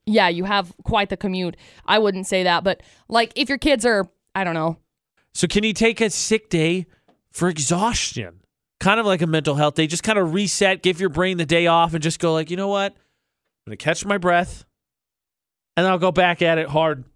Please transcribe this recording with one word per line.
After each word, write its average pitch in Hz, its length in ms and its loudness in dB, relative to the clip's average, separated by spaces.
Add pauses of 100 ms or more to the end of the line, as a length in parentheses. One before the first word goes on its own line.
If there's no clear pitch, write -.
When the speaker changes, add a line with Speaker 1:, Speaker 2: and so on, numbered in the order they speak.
Speaker 1:
Yeah, 208 240 4
you 175 160 -2
have 196 300 -2 (100)
quite 208 240 0
the 190 80 -6
commute. 185 400 -4 (300)
I 208 120 4
wouldn't 196 280 0
say 185 160 0
that, 170 200 2
but, 185 200 -2 (260)
like, 226 280 0
if 277 120 -2
your 269 80 -2
kids 247 300 0
are, 208 240 0 (240)
I 190 100 -2
don't 170 80 -2
know. 165 240 -2 (560)
Speaker 2:
So - 140 -2
can 208 180 2
you 220 80 0
take 226 300 0
a 214 80 0
sick - 400 -2
day 170 340 0 (460)
for - 180 -2
exhaustion? 151 920 -4 (400)
Kind 214 200 2
of 214 60 0
like 185 160 2
a 175 40 0
mental 156 280 0
health 147 220 2
day. 160 100 2
Just 160 160 -4
kind 214 160 0
of 165 160 0
reset, 190 480 0
give 175 180 0
your 190 80 0
brain 180 300 -2
the 165 80 -2
day 170 200 2
off, 165 280 2
and 160 80 -4
just 160 180 -4
go 170 140 0
like, 160 160 -4
"You 175 80 -8
know 196 100 -4
what? 196 240 -2
I'm - 800 -20
gonna 107 60 -12
catch - 280 -2
my 202 140 0
breath, 175 480 0 (1080)
and 175 100 2
I'll 185 120 2
go 180 140 2
back 175 300 2
at 165 160 4
it 156 100 -4
hard 151 360 -2 (120)